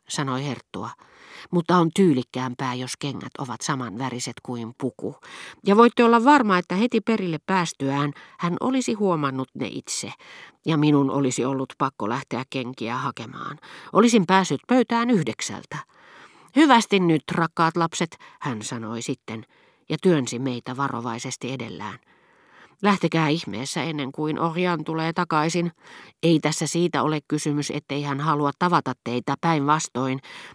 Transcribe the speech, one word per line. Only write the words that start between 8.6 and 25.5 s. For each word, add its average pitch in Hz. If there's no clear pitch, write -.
olisi 254
huomannut 156
ne 123
itse, -
ja 160
minun 147
olisi 127
ollut 131
pakko 135
lähteä 123
kenkiä 123
hakemaan. 131
Olisin 214
päässyt 185
pöytään 240
yhdeksältä." 123
"Hyvästi 247
nyt, 170
rakkaat 165
lapset", 165
hän 113
sanoi 113
sitten, 113
ja 156
työnsi 139
meitä 127
varovaisesti 123
edellään. 107
"Lähtekää 170
ihmeessä 139
ennen 135
kuin 156
Orian 170
tulee 160
takaisin. 165